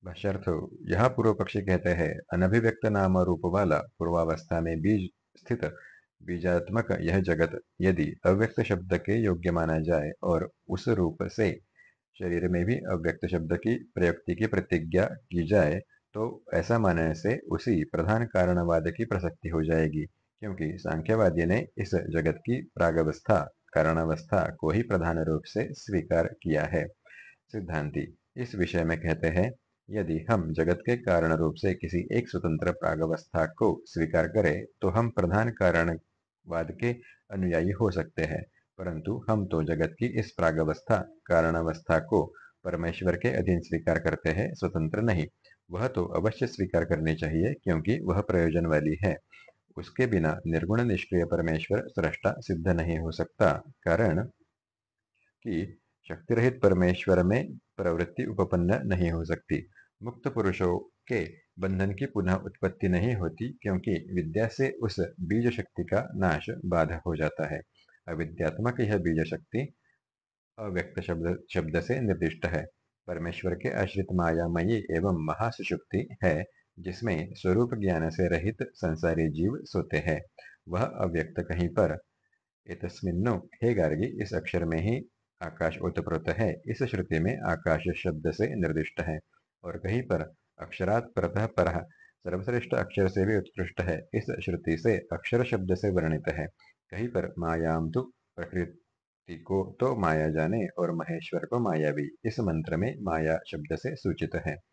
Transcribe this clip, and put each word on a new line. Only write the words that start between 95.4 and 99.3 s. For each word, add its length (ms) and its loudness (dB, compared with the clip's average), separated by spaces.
शब्द 320 -2
से 140 -2
वर्णित 400 0
है। 180 -4
कहीं 180 -6
पर 320 -4
मायाम 520 0
तु, 220 -4
प्रकृति 1040 -10